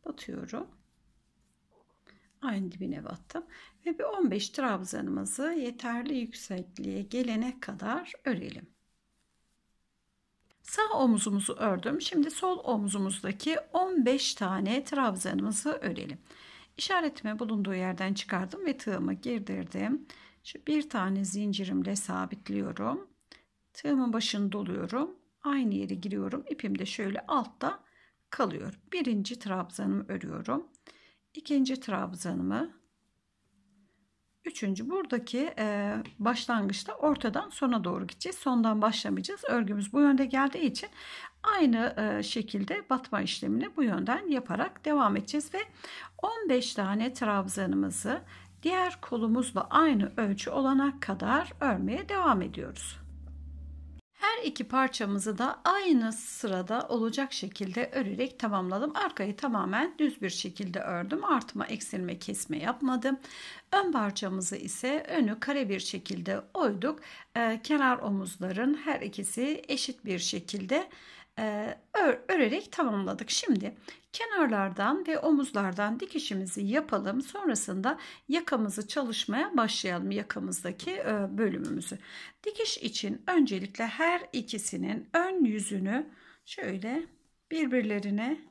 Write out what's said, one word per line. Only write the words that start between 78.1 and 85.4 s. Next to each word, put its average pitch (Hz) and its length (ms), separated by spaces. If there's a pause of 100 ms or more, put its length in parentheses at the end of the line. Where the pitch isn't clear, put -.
yakamızı 220 600
çalışmaya 269 720
başlayalım. 190 540
Yakamızdaki, 190 800
e, 208 360 (100)
bölümümüzü. - 600 (460)
Dikiş 427 340
için - 500
öncelikle 226 600
her 330 340 (120)
ikisinin 208 800
ön 349 320